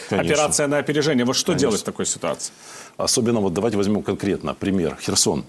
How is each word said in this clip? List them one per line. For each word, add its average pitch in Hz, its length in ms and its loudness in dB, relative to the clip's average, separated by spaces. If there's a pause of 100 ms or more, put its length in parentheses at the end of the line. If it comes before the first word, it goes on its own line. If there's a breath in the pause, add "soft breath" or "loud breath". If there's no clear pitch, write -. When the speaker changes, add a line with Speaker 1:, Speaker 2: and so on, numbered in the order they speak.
Speaker 1:
Конечно. 98 260 0
Speaker 2:
операция 147 340 2
на 147 100 2
опережение. 143 460 2
Вот 123 120 0
что - 160 0
Speaker 1:
Конечно. 139 160 2
Speaker 2:
делать 101 120 2
в - 40 -8
такой 95 220 -6
ситуации? - 460 -4 (440 loud breath)
Speaker 1:
Особенно 113 440 2
вот 98 120 2
давайте 104 240 0
возьмём 101 260 2
конкретно 90 520 -2
пример. 87 460 0
Херсон, 92 480 0